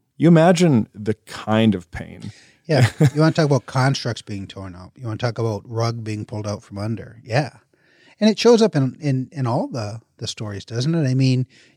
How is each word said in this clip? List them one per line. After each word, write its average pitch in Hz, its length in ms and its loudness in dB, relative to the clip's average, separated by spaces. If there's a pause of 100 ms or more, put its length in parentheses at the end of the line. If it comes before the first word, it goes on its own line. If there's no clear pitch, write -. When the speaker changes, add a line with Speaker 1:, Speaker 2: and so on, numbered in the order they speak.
(180)
Speaker 1:
you 143 100 4
imagine 165 680 4
the 104 180 -4
kind 110 640 0
of 90 160 -10
pain. 87 400 -14 (340)
Speaker 2:
Yeah. 139 240 2 (100)
Speaker 1:
<laughs> 143 140 4
Speaker 2:
You 147 80 0
wanna 156 120 4
talk 160 120 2
about 139 220 0
constructs 131 540 -2
being 98 260 -10
torn 95 280 -14
out. 90 200 -20
You 127 100 -16
wanna 110 120 -8
talk 120 200 -6
about 113 320 -4
rug 117 340 -4
being 107 220 -8
pulled 107 220 -10
out 101 160 -8
from 101 140 -16
under. 107 460 -10
Yeah. 123 280 -2 (680)
And 214 100 4
it 208 100 -2
shows 233 240 6
up 208 120 2
in, 135 240 0
in, 131 320 -2
in 135 140 -6
all 151 220 -2
the, 117 340 -8 (160)
the 113 100 -10
stories, 101 380 -10
doesn't 123 300 -4
it? 151 120 0
I 127 60 0
mean, 127 320 2 (320)